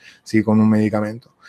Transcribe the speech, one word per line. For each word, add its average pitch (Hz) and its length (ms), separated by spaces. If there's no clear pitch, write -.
¿sí? 110 200
Con 107 160
un 107 100
medicamento. 107 680